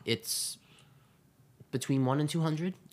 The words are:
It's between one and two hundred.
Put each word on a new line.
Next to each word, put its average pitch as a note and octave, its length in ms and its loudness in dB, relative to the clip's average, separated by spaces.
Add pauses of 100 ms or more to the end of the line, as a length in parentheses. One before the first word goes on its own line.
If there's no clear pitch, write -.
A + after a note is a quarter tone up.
It's - 540 -2 (1120)
between C3+ 340 2
one C3+ 140 4
and D3+ 100 0
two E3 120 0
hundred. D#3+ 340 0 (180)